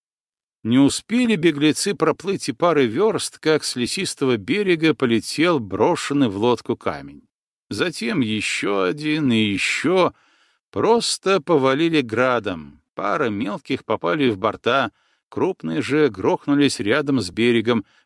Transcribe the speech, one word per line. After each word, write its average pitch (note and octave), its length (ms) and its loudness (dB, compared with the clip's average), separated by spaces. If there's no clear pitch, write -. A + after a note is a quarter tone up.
Не A#2+ 160 2
успели A3 560 2
беглецы D#3 600 0
проплыть D#3+ 540 -2
и - 20 -6
пары D3 360 2
верст, E3 520 -2
как D#3 240 0
с - 120 -8
лесистого B2+ 600 -2
берега D#3+ 560 0
полетел C#3 640 0
брошенный B2+ 680 0
в G2 100 -4
лодку A#2 380 0
камень. C#2+ 520 -10
Затем F3 500 -4
еще G#2 600 -2
один D3 500 0
и A2+ 60 2
еще. B2 760 0
Просто F#3+ 680 0
повалили D3 640 2
градом. G#2+ 800 -2
Пара F3 340 -2
мелких C#3 560 -6
попали D3 440 0
в G#2 80 -2
борта — A2+ 540 -2
крупные D#3+ 460 -4
же C#3 260 2
грохнулись C#3+ 720 0
рядом C3+ 400 0
с F2+ 100 -4
берегом, A2+ 560 2